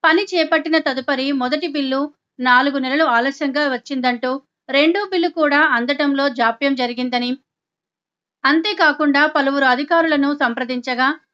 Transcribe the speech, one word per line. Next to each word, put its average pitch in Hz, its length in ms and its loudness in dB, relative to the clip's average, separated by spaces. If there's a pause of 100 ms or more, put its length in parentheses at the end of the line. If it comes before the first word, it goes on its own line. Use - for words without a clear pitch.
పని 339 180 4
చేపట్టిన 320 540 0
తదుపరి 269 540 -2
మొదటి 277 360 -2
బిల్లు 277 460 -4 (260)
నాలుగు 254 380 4
నెలలు 269 260 0
ఆలస్యంగా 277 640 0
వచ్చిందంటూ, 254 720 -4 (280)
రెండో 330 420 2
బిల్లు 359 160 0
కూడా 294 320 0
అందటంలో 277 720 0
జాప్యం 247 460 0
జరిగిందని, 247 640 -4 (1080)
అంతేకాకుండా 302 800 2
పలువురు 277 400 0
అధికారులను 294 680 2
సంప్రదించగా 254 880 -2 (140)